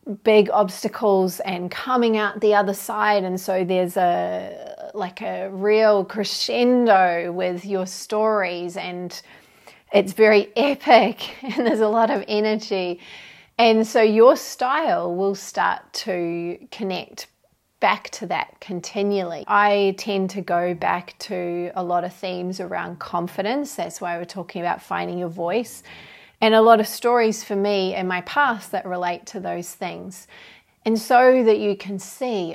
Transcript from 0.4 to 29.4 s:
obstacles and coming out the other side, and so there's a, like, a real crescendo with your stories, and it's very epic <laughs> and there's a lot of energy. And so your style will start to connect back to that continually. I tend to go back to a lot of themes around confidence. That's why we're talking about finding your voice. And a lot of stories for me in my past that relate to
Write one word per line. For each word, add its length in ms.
obstacles 880
and 320
coming 460
out 240
the 120
other 220
side, 480
and 180
so 220
there's 340
a, 960
like, 300
a 300
real 520
crescendo 1300
with 340
your 220
stories, 920
and 460
it's 220
very 420
epic 800
<laughs> 80
and 200
there's 140
a 80
lot 240
of 160
energy. 720
And 300
so 160
your 320
style 800
will 220
start 560
to 640
connect 560
back 320
to 180
that 320
continually. 880
I 500
tend 320
to 100
go 320
back 460
to 560
a 80
lot 220
of 100
themes 460
around 400
confidence. 720
That's 260
why 180
we're 60
talking 380
about 180
finding 380
your 100
voice. 540
And 140
a 80
lot 160
of 80
stories 560
for 140
me 400
in 100
my 140
past 500
that 160
relate 400
to 140